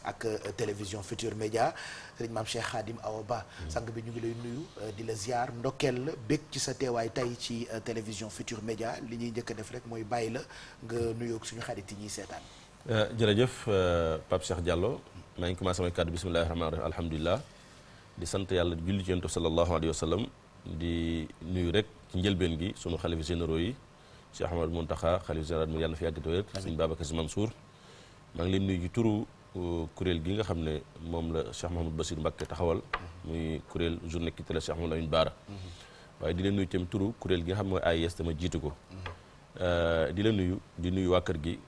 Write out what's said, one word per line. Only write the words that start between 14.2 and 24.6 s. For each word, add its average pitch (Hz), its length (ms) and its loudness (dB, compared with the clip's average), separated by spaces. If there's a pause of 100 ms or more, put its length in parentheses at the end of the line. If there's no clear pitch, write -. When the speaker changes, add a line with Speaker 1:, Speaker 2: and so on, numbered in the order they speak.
Speaker 2:
Pape 92 160 2
Cheikh 87 160 0
Diallo. 90 400 2 (380)
Maa 87 100 0
ngi 90 80 0
commencé 90 220 0
samay 87 140 2
kàddu, 85 200 2
bismillaahi 85 360 2
rahmaani 82 280 0
rahiim, 80 160 0
alhamdulilah. 85 480 2 (800)
Di 87 80 -4
sant 98 240 -2
Yàlla, 87 240 4
di 82 120 -4
julli 98 180 2
ci 92 60 -2
Yonent 90 120 2
bi, 92 60 -4
sallallaahu 85 480 4
alayhi 80 120 2
wa 78 60 0 (100)
sallam. 92 220 2 (400)
Di 82 600 -2 (160)
nuyu 87 300 0
rek 107 140 4 (240)
ci 95 80 -2
njëlbeen 87 420 4
gi 92 160 0
sunu 85 220 -2
xalifa 82 240 -2
généraux 82 360 0
yi, 104 160 0 (600)
Cheikh - 120 -2
Ahmadou 85 280 0